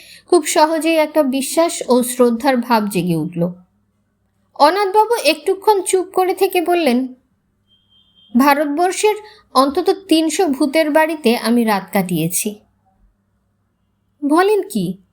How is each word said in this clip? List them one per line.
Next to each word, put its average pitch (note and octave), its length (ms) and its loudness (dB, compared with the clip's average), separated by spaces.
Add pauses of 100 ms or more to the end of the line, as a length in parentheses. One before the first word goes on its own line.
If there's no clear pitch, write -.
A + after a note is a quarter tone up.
(260)
খুব F4 180 2
সহজেই D#4+ 520 0
একটা D4+ 260 0
বিশ্বাস C#4 680 -2
ও B3 140 2
শ্রদ্ধার B3 540 0
ভাব A3+ 320 0
জেগে F3+ 280 -2
উঠল। E3+ 360 -4 (1000)
অনাথবাবু G4+ 600 2 (100)
একটুক্ষণ F#4 580 0
চুপ F#4 240 -2
করে F#4 280 -2
থেকে F#4+ 260 0
বললেন, C#4 540 -2 (1200)
"ভারতবর্ষের D#4 760 0 (400)
অন্তত C#4+ 360 2
তিনশো D#4+ 560 0
ভূতের D4+ 440 -2
বাড়িতে D4+ 460 0
আমি A#3 280 0
রাত G3+ 280 -2
কাটিয়েছি।" F3 680 -4 (1700)
"বলেন F#4+ 340 2
কি?" F3+ 360 -6 (140)